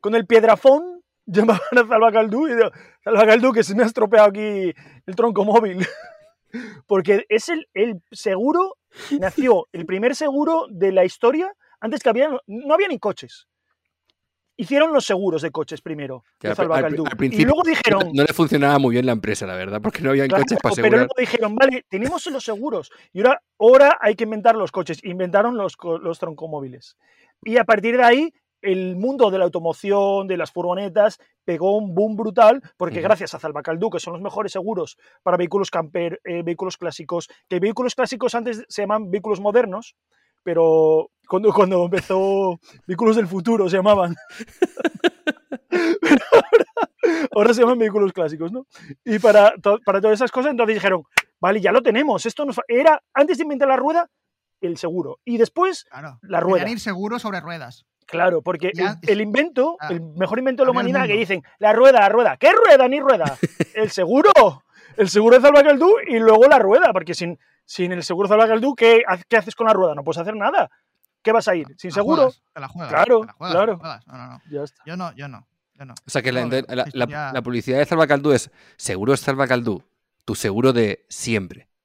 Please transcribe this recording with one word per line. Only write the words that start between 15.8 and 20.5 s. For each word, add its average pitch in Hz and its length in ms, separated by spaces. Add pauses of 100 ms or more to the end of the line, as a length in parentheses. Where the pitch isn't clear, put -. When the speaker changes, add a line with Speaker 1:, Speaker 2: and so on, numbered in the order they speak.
Speaker 1:
primero, 143 440 (140)
Speaker 2:
Que - 80
Speaker 1:
de 107 40
Speaker 2:
al - 60
pri-, 190 80
Speaker 1:
Zalba 160 120
Speaker 2:
al - 60
pri-, 156 140
Speaker 1:
Caldú. 156 120
Speaker 2:
al - 80
principio 208 260
Speaker 1:
Y - 20
luego 285 180
dijeron 202 500
Speaker 2:
no 139 100
le 147 100
funcionaba 143 460
muy 127 160
bien 127 100
la 123 80
empresa, 104 340
la 92 80
verdad, 98 260
porque 208 200
no 135 80
habían 135 180
Speaker 1:
Claro, 190 160
Speaker 2:
coches 226 180